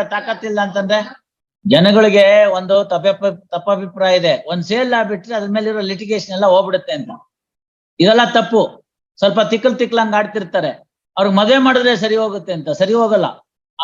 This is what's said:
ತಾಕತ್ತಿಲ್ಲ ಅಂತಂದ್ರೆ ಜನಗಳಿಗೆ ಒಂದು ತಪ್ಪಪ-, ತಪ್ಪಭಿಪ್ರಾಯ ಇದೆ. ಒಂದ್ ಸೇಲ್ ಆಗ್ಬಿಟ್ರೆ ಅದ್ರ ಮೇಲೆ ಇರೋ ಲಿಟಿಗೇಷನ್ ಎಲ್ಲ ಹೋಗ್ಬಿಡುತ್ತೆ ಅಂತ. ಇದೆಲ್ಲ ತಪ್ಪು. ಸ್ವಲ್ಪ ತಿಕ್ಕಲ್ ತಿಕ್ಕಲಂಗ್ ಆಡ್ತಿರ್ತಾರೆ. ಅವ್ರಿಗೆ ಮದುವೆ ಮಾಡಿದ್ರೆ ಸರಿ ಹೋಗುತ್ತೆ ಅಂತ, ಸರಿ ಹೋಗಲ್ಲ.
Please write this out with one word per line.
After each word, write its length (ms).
ತಾಕತ್ತಿಲ್ಲ 520
ಅಂತಂದ್ರೆ 680
ಜನಗಳಿಗೆ 800
ಒಂದು 400
ತಪ್ಪಪ-, 600
ತಪ್ಪಭಿಪ್ರಾಯ 680
ಇದೆ. 300
ಒಂದ್ 160
ಸೇಲ್ 300
ಆಗ್ಬಿಟ್ರೆ 420
ಅದ್ರ 160
ಮೇಲೆ 180
ಇರೋ 100
ಲಿಟಿಗೇಷನ್ 540
ಎಲ್ಲ 120
ಹೋಗ್ಬಿಡುತ್ತೆ 480
ಅಂತ. 160
ಇದೆಲ್ಲ 220
ತಪ್ಪು. 520
ಸ್ವಲ್ಪ 240
ತಿಕ್ಕಲ್ 380
ತಿಕ್ಕಲಂಗ್ 360
ಆಡ್ತಿರ್ತಾರೆ. 540
ಅವ್ರಿಗೆ 180
ಮದುವೆ 220
ಮಾಡಿದ್ರೆ 380
ಸರಿ 200
ಹೋಗುತ್ತೆ 380
ಅಂತ, 160
ಸರಿ 240
ಹೋಗಲ್ಲ. 320